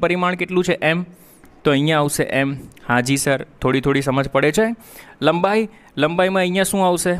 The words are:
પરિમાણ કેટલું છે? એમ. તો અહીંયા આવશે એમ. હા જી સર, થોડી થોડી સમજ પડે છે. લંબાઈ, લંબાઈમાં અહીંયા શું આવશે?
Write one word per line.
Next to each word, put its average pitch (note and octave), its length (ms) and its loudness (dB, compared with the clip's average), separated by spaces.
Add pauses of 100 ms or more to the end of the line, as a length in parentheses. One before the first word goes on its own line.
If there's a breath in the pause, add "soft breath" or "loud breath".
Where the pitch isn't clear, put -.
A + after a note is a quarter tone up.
પરિમાણ F3+ 380 0
કેટલું F3+ 280 0
છે? F3 60 0 (160)
એમ. E3+ 80 0 (640 loud breath)
તો D3+ 80 2
અહીંયા D3 320 2
આવશે D3 200 0 (180)
એમ. C#3 140 -2 (320)
હા A#2+ 140 2
જી C3+ 220 0
સર, C3+ 220 -2 (160)
થોડી C3 240 0
થોડી C#3 220 0
સમજ C3+ 280 0
પડે C#3+ 220 2
છે. A3 80 2 (560 loud breath)
લંબાઈ, F#3+ 460 2 (300 loud breath)
લંબાઈમાં F#3 480 2
અહીંયા F3+ 260 0
શું G3 160 2
આવશે? F3+ 320 0